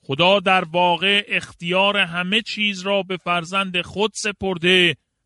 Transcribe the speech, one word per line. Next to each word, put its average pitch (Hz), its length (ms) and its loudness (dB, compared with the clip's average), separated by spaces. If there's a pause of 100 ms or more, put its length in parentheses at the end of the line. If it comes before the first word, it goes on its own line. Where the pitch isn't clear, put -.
خدا 170 360 4
در 185 240 2
واقع 180 640 0
اختیار 185 720 -2
همه 180 440 -2
چیز 208 400 -4
را 196 220 0
به 185 140 -6
فرزند 175 640 -4
خود 208 340 -2
سپرده 180 840 0 (280)